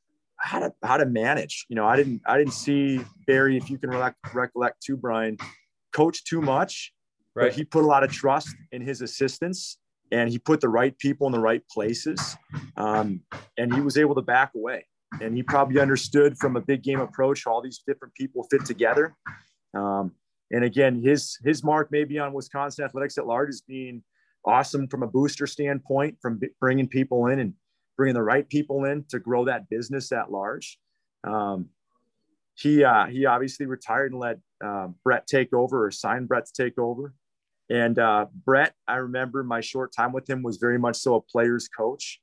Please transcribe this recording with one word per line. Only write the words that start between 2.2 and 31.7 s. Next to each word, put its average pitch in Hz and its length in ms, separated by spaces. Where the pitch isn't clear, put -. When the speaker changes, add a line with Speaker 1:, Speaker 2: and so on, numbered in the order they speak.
Speaker 1:
I 120 120
didn't 143 160
see, 139 460
Barry, 135 300
if 127 140
you 135 80
can 131 120
rec-, 127 280
recollect 123 500
too, 139 140
Brian, 113 400
coach 160 320
too 165 160
much, 139 520
Speaker 2:
Right. 120 120
Speaker 1:
but 127 80
he 147 100
put 156 220
a - 20
lot 139 160
of 135 80
trust 139 420
in 123 80
his 123 200
assistants, 135 760
and 117 180
he 117 80
put 151 220
the 131 80
right 123 320
people 139 280
in 131 40
the 120 80
right 110 320
places. 117 640
Um, 107 460
and 120 160
he 131 60
was 143 180
able 147 180
to 131 60
back 127 340
away. 117 300
And 113 140
he 127 60
probably 139 380
understood 139 580
from 127 200
a 110 40
big 131 220
game 135 160
approach 135 460
how 117 80
all 120 80
these 123 260
different 139 280
people 131 360
fit 139 140
together. 117 500
Um, 98 380
and 120 140
again, 127 360
his, 139 440
his 143 180
mark 151 280
maybe 147 280
on 143 140
Wisconsin 139 500
athletics 135 340
at 131 80
large 123 240
is 120 120
being 127 420
awesome 135 460
from 131 140
a 113 40
booster 143 400
standpoint, 139 760
from 117 180
b-, 131 100
bringing 131 300
people 127 380
in 135 120
and 139 140
bringing 135 160
the 120 80
right 127 280
people 147 340
in 143 240
to 123 120
grow 120 260
that 120 240
business 120 420
at 117 180
large. 104 480
Um, 101 460